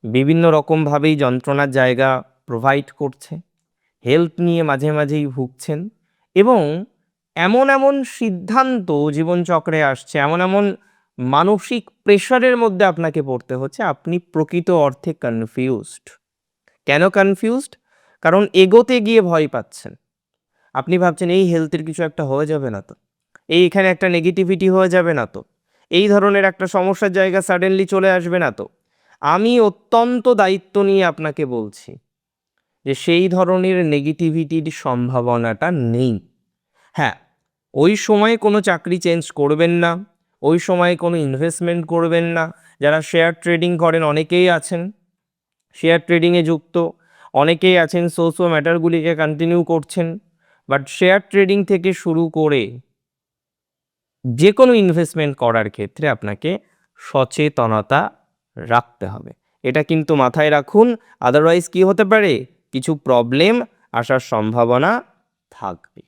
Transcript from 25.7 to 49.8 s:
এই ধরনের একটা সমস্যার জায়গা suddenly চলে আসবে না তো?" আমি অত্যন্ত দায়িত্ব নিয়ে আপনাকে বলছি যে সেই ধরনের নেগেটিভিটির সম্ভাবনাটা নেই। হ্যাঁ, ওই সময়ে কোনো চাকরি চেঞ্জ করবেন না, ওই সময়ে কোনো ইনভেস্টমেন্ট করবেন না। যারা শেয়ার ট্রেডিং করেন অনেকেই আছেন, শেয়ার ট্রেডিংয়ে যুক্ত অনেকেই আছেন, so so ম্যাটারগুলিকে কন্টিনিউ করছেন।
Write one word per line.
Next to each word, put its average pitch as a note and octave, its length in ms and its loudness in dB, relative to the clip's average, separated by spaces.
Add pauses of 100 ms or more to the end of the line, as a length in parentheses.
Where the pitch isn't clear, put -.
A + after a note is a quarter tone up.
এই F#3+ 180 2
ধরনের G3+ 380 4
একটা F#3+ 220 -2
সমস্যার F#3+ 440 0
জায়গা F#3+ 280 0
suddenly F#3+ 460 0
চলে F#3+ 260 0
আসবে F3 280 -2
না C#3+ 120 -2
তো?" - 180 -12 (520)
আমি G#3+ 380 2
অত্যন্ত A#3 720 2
দায়িত্ব G3 480 0
নিয়ে G3 240 2
আপনাকে D#3 400 -4
বলছি A2 520 -10 (880)
যে C3+ 80 -4
সেই F3 360 0
ধরনের F#3 560 0
নেগেটিভিটির D#3 840 -2
সম্ভাবনাটা B2 1000 -2
নেই। A#2+ 480 -2 (720)
হ্যাঁ, C3 220 -2 (580)
ওই E3+ 220 2
সময়ে G#3+ 420 0
কোনো G#3 240 0
চাকরি F3 360 -4
চেঞ্জ E3+ 340 -4
করবেন D3+ 400 0
না, E3+ 340 -2 (360)
ওই D#3+ 180 2
সময়ে F3 360 0
কোনো E3+ 220 -4
ইনভেস্টমেন্ট E3 680 -4
করবেন E3+ 380 0
না। E3 280 -4 (300)
যারা D3+ 200 2
শেয়ার E3 320 0
ট্রেডিং F3 440 -2
করেন E3 260 0
অনেকেই D#3+ 460 0
আছেন, F3 420 -4 (840)
শেয়ার E3 260 2
ট্রেডিংয়ে F3 440 2
যুক্ত E3 460 -2 (440)
অনেকেই E3+ 440 2
আছেন, E3+ 280 0
so E3 340 0
so F3 80 0
ম্যাটারগুলিকে E3 680 0
কন্টিনিউ D#3+ 480 0
করছেন। E3 540 -4 (520)